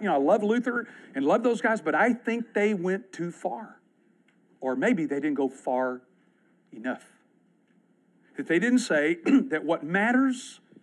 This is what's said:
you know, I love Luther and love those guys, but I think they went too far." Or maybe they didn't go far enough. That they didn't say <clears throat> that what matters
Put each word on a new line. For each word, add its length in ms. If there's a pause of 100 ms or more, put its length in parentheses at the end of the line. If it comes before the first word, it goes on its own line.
you 60
know, 80
I 40
love 240
Luther 420 (300)
and 100
love 180
those 180
guys, 180
but 160
I 160
think 420
they 200
went 400
too 180
far." 480 (800)
Or 160
maybe 300
they 100
didn't 200
go 120
far 540 (720)
enough. 320 (1300)
That 120
they 120
didn't 200
say 420
<clears throat> 40
that 380
what 200
matters 760 (240)